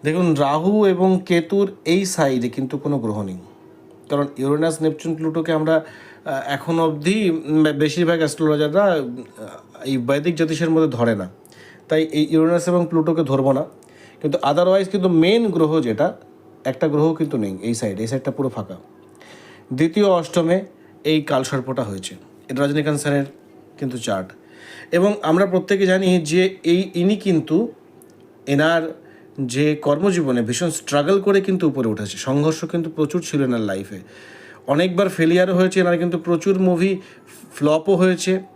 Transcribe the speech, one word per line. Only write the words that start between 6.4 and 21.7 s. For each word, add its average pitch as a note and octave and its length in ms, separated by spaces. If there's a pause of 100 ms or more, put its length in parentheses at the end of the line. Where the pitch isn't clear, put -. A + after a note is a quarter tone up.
এখন E3 200 (120)
অবধি, D#3+ 320 (120)
উম, D#3 340 (180)
বেশিরভাগ E3 400
অ্যাস্ট্রোলজাররা, D3+ 640
আহ, E3+ 180 (880)
এই C3+ 60 (120)
বৈদিক D3 300
জ্যোতিষের D#3+ 360
মধ্যে D#3+ 240
ধরে A#2 220
না, F2+ 60 (600)
তাই D#3 140 (160)
এই D3+ 60 (100)
ইউরেনাস E3 380
এবং F3 180
প্লুটোকে D#3+ 420
ধরবো C3+ 260
না। D3+ 60 (560)
কিন্তু D3 180 (120)
otherwise F#3 440
কিন্তু F#3 140 (140)
মেন G#3+ 200 (140)
গ্রহ D#3 160 (140)
যেটা, A2 200 (640)
একটা D3 220
গ্রহ D3 140 (120)
কিন্তু D3 240
নেই F#2+ 120 (140)
এই A#2 120
সাইডে, G2 240
এই A2+ 80
সাইডটা C3+ 240
পুরো C3+ 200
ফাঁকা। F#2+ 200 (1000)
দ্বিতীয় E3 280 (140)
অষ্টমে E3 360 (540)
এই D#3 80 (120)
কালসর্পটা C3 580